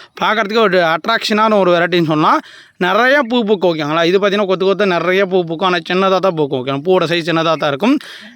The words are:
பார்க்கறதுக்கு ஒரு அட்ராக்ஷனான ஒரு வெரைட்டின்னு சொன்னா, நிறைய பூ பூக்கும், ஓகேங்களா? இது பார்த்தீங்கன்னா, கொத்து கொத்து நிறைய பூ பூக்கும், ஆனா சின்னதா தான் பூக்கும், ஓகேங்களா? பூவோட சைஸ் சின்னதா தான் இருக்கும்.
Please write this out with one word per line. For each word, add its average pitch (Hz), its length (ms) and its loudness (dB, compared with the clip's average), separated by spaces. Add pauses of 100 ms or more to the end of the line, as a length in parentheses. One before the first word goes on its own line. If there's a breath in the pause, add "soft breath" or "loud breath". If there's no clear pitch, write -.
(180 loud breath)
பார்க்கறதுக்கு 208 440 0
ஒரு 185 240 2
அட்ராக்ஷனான 214 720 0
ஒரு 180 140 2
வெரைட்டின்னு 170 400 0
சொன்னா, 160 200 2 (480 loud breath)
நிறைய 214 420 2
பூ 240 200 -2
பூக்கும், 190 280 0
ஓகேங்களா? 156 320 -2
இது 175 140 2
பார்த்தீங்கன்னா, 196 340 0
கொத்து 185 160 0
கொத்து 196 200 0
நிறைய 180 400 0
பூ 185 160 0
பூக்கும், 165 280 -2
ஆனா 175 120 0
சின்னதா 190 360 0
தான் 180 180 0
பூக்கும், 147 240 -2
ஓகேங்களா? 135 240 -6
பூவோட 185 220 2
சைஸ் 170 220 -2
சின்னதா 165 280 0
தான் 147 160 -2
இருக்கும். 233 240 0 (400 loud breath)